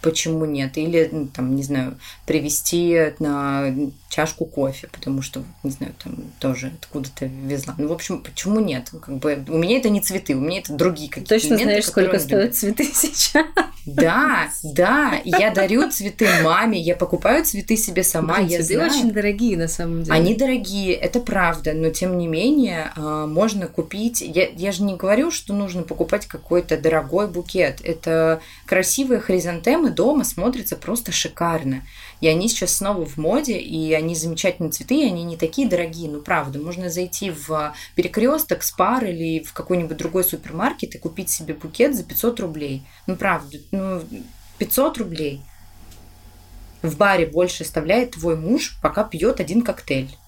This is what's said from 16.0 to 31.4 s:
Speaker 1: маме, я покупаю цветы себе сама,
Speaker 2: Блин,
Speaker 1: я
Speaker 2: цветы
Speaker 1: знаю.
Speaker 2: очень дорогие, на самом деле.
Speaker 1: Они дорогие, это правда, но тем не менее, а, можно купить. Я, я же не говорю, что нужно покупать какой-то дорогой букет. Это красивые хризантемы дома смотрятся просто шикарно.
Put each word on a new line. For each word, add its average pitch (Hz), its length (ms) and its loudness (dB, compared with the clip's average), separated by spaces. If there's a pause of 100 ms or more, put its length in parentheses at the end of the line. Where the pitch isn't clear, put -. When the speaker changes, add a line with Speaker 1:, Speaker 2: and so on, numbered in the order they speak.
Speaker 1:
маме, 185 380 4
я 170 160 2
покупаю 233 480 4
цветы 214 320 0
себе 185 280 0
сама, 165 320 2
Speaker 2:
Блин, 196 120 4
Speaker 1:
я 170 120 0
Speaker 2:
цветы 165 160 2
Speaker 1:
знаю. 320 160 2
Speaker 2:
очень 240 200 4
дорогие, 208 460 2
на 165 100 0
самом 165 360 -2
деле. 156 120 2
Speaker 1:
Они 175 200 6
дорогие, 202 580 0
это - 260 0
правда, 170 540 0
но 160 160 2
тем 180 280 -2
не 170 100 0
менее, 185 680 2
а, 151 320 -4
можно 190 400 0
купить. 214 540 -4
Я, 170 260 0
я 185 240 -4
же 185 120 -2
не 196 120 0
говорю, 220 360 2
что - 220 -6
нужно 185 300 -4
покупать 165 440 -2
какой-то 175 500 -2
дорогой 160 500 2
букет. 170 560 -2
Это 160 560 2 (260)
красивые 220 540 2
хризантемы 185 680 2
дома 233 340 2
смотрятся 226 540 -2
просто 220 340 -6
шикарно. 143 720 -2 (400)